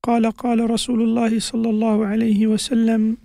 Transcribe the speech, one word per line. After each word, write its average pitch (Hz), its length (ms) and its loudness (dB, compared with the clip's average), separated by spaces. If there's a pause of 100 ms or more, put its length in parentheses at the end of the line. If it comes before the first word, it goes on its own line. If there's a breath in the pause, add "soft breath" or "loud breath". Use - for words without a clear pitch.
قال: 233 240 0
قال 226 440 -2
رسول 233 320 -2
الله 226 360 0
صلى 226 320 -2
الله 214 360 0
عليه 220 400 2
وسلم 226 760 0